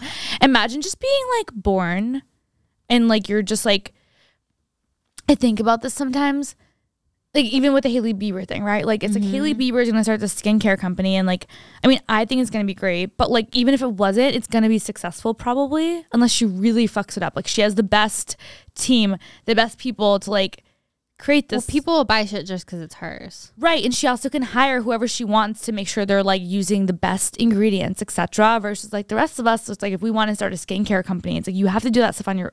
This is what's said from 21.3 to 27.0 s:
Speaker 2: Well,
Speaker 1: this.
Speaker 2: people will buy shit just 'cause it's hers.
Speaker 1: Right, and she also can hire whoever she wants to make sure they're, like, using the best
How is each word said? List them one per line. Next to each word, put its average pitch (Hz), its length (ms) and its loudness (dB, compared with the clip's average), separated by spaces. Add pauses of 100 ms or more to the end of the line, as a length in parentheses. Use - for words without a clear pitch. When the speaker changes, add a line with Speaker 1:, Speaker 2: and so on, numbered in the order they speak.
Speaker 2:
Well, 247 120 -2
Speaker 1:
this. - 80 -12
Speaker 2:
people 302 260 0
will 294 80 4
buy 214 220 0
shit 202 200 -8
just 185 220 -8
'cause 170 140 -12
it's 160 140 -16
hers. - 640 -16
Speaker 1:
Right, 320 280 0
and 247 100 0
she - 100 -2
also 247 220 0
can 277 140 -2
hire 254 400 0
whoever 226 260 -2
she - 160 -6
wants 214 380 0
to 226 100 -6
make 202 160 -6
sure 202 180 -2
they're, 196 160 4
like, 190 220 0
using 190 440 0
the 180 60 0
best 185 440 -2